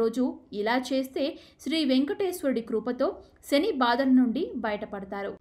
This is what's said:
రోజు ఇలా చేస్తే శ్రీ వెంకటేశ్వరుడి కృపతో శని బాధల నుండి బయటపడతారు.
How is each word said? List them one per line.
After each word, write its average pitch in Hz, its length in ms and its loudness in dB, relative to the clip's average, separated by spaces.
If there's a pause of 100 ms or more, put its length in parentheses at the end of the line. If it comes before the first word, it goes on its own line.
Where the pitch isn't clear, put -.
రోజు 226 240 2 (360)
ఇలా 214 140 2 (140)
చేస్తే 269 340 -2 (400)
శ్రీ 302 160 -2 (120)
వెంకటేశ్వరుడి 285 760 0
కృపతో 247 380 -2 (420)
శని 320 220 2 (120)
బాధల 254 360 2
నుండి 247 240 2 (220)
బయటపడతారు. 202 680 -6 (100)